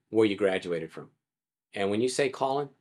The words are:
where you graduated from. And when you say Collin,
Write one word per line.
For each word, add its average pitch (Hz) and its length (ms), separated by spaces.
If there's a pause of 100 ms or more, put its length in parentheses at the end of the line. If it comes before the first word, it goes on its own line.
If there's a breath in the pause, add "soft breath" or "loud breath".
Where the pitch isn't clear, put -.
where 110 180
you 98 80
graduated 92 560
from. 71 200 (640)
And 101 160
when 107 100
you 127 80
say 135 220
Collin, 139 400 (100)